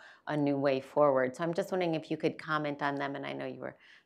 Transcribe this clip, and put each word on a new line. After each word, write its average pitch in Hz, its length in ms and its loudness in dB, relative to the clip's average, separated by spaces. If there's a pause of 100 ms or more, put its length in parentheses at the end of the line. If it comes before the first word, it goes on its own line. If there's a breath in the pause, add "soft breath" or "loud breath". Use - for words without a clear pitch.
(280 loud breath)
a 151 100 -2
new 143 220 2
way 135 220 2
forward. 131 540 4
So 170 100 -8
I'm 170 100 0
just 196 160 -2
wondering 180 240 0
if 151 160 -4
you 160 80 -2
could 156 180 0
comment 151 460 -2
on 143 140 0
them, 139 200 -4
and 139 80 -8
I 139 80 -6
know 139 140 -6
you 131 140 -10
were 135 160 -8 (300 soft breath)